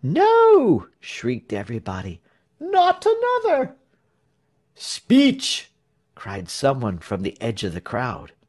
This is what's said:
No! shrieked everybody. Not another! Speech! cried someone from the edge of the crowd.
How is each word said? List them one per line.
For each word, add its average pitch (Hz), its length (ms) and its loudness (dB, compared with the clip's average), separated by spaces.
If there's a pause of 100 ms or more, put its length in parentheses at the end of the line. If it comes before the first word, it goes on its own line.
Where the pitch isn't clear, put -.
No! 349 840 4 (140)
shrieked - 520 -8
everybody. 98 680 -8 (400)
Not 359 440 2
another! 453 720 0 (1000)
Speech! - 960 0 (420)
cried 98 340 -12
someone 123 500 -2
from 92 240 -8
the 98 180 -6
edge 110 240 -6
of 90 100 -4
the 87 60 -6
crowd. 120 520 -8 (160)